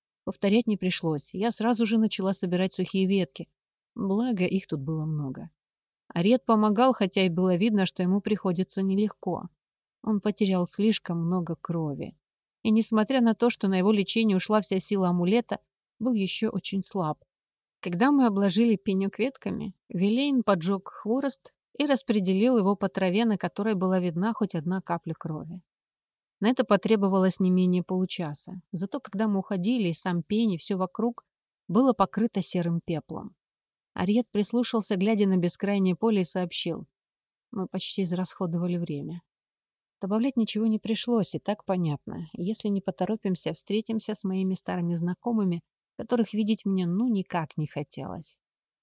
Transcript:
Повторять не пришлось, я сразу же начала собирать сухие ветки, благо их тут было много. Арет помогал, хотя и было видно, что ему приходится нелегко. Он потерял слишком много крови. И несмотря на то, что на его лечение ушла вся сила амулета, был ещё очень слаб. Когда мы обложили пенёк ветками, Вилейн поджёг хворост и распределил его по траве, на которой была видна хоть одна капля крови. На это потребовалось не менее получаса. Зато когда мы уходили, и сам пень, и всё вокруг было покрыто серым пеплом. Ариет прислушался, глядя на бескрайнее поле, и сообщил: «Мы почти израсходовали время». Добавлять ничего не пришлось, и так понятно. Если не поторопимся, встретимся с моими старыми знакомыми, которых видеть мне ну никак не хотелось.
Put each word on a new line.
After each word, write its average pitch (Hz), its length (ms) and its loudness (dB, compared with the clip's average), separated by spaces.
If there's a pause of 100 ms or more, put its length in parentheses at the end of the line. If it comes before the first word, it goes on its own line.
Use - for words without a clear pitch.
(240)
Повторять 202 420 2
не 214 100 0
пришлось, 170 560 -2
я 214 200 -2
сразу 226 340 0
же 214 100 2
начала 196 380 2
собирать 185 380 0
сухие 190 340 0
ветки, 185 420 -2 (460)
благо 196 500 -2
их 143 220 -2
тут 151 140 -6
было 156 240 -4
много. 151 460 -6 (580)
Арет 208 360 2
помогал, 214 480 4
хотя 196 300 0
и 190 60 4
было 180 280 2
видно, 202 300 2
что - 160 -4
ему 185 180 2
приходится 190 600 -2
нелегко. 190 680 -2 (540)
Он 214 180 0
потерял 190 460 2
слишком 190 580 0
много 170 300 -2
крови. 156 640 -6 (460)
И 226 80 0
несмотря 220 500 2
на 226 140 4
то, 240 160 2
что - 180 -2
на 190 100 2
его 190 140 4
лечение 208 440 2
ушла 214 240 2
вся 190 200 0
сила 190 300 0
амулета, 180 480 0 (420)
был 240 140 0
ещё 208 360 0
очень 196 320 -4
слаб. 160 400 -4 (580)
Когда 180 300 2
мы 277 160 6
обложили 202 500 2
пенёк 196 420 -2
ветками, 202 560 -6 (140)
Вилейн 240 540 2
поджёг 190 460 0
хворост 262 640 -4 (260)
и 294 80 0
распределил 220 720 2
его 196 160 4
по 196 140 -2
траве, 190 360 2
на 214 140 2
которой 202 360 -2
была 185 260 2
видна 180 320 0
хоть 202 240 -2
одна 175 240 -2
капля 170 340 -6
крови. 160 480 -10 (760)
На 214 100 2
это 254 140 2
потребовалось 196 760 4
не 185 100 4
менее 180 320 4
получаса. 180 800 -4 (120)
Зато 196 280 -6
когда 208 280 -4
мы 196 120 2
уходили, 202 480 0
и 170 40 0
сам 175 300 0
пень, 214 300 0
и 165 60 -2
всё - 180 -2
вокруг 208 480 -4 (440)
было 247 240 4
покрыто 196 500 0
серым 170 380 -2
пеплом. - 540 -8 (600)
Ариет 208 360 0
прислушался, 220 640 0
глядя 202 300 2
на 190 100 4
бескрайнее 185 600 0
поле, 220 240 2
и 185 40 2
сообщил: 170 640 -4 (640)
«Мы 190 160 -6
почти - 360 -4
израсходовали 175 720 -2
время». 165 460 -8 (800)
Добавлять 226 360 -2
ничего 220 320 0
не 220 100 2
пришлось, 226 560 0
и 165 60 -4
так - 240 -4
понятно. 170 680 -2
Если 208 360 -4
не 196 120 0
поторопимся, 185 720 -4
встретимся 214 640 -4
с - 80 -8
моими 190 320 -2
старыми 180 400 -4
знакомыми, 180 640 -2 (360)
которых 233 360 -2
видеть 214 320 0
мне 190 220 0
ну 196 220 0
никак 185 480 -2
не 151 100 -4
хотелось. 139 720 -10 (440)